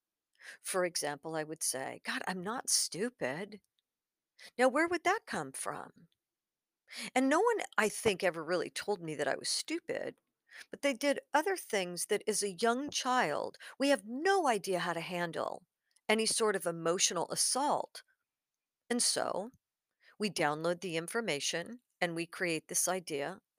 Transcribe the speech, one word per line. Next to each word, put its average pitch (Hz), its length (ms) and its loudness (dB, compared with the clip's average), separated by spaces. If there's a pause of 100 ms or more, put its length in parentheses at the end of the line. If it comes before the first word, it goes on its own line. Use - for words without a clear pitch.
(640)
For 185 220 0
example, 160 500 -4
I 156 80 0
would 156 200 -6
say, 131 420 -4
"God, 247 220 -2
I'm 180 160 -4
not 226 260 -6
stupid." 190 920 -2 (960)
Now 254 120 6
where 302 180 4
would 339 160 0
that 392 240 2
come 147 260 -4
from? - 560 -10 (1080)
And 262 140 4
no 302 120 6
one, 453 200 4 (160)
I 208 120 2
think, 196 340 0
ever 165 200 0
really 160 260 0
told 196 320 -4
me 156 140 -6
that 139 120 0
I - 80 0
was - 140 -6
stupid, - 680 -4 (540)
but - 100 -10
they 277 120 2
did 277 260 0 (140)
other 339 240 2
things 180 500 -2
that 208 200 0
as 202 140 0
a 202 100 -2
young 233 380 0
child, 240 680 0 (200)
we 277 120 4
have 262 160 4
no 320 420 2
idea 196 320 2
how 170 140 0
to 165 80 -2
handle 165 640 -4 (420)
any 220 180 4
sort 214 300 2
of 185 100 -4
emotional 170 680 2
assault, - 720 0 (880)
and 240 140 2
so - 480 0 (680)
we 208 100 0
download 160 520 0
the 170 160 -4
information, 170 840 -4 (200)
and 170 140 0
we 165 100 -2
create 165 440 -4
this - 180 0
idea, 170 540 -4 (180)